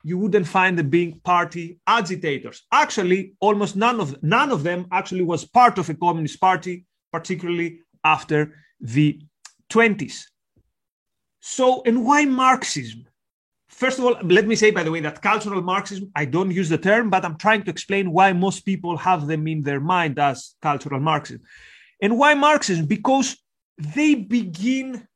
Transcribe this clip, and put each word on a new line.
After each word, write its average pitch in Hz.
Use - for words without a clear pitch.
You 170
wouldn't 196
find 185
them 147
being 170
party 175
agitators. 180
Actually, 196
almost 202
none 226
of, 139
none 254
of 170
them 175
actually 185
was 165
part 240
of 175
a 160
communist 165
party, 180
particularly 170
after 151
the 147
twenties. 214
So, 254
and 233
why 294
Marxism? 254
First 262
of 262
all, 247
let 190
me 226
say, 214
by 175
the 160
way, 165
that 151
cultural 208
Marxism, 196
I 151
don't 175
use 175
the 160
term, 214
but 190
I'm 170
trying 214
to 190
explain 190
why 190
most 185
people 175
have 170
them 156
in 160
their 139
mind 160
as 139
cultural 143
Marxism. 147
And 214
why 285
Marxism? 277
Because 262
they 285
begin 233